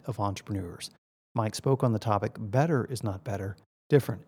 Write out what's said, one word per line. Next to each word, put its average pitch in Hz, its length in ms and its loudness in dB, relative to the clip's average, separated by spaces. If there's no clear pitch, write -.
of 120 120 -6
entrepreneurs. 98 720 -4
Mike 110 200 0
spoke 135 280 2
on 123 80 4
the 110 80 2
topic, 107 400 0
"Better 123 460 2
is - 180 -8
not 95 220 -4
better, 98 320 -6
different 123 380 4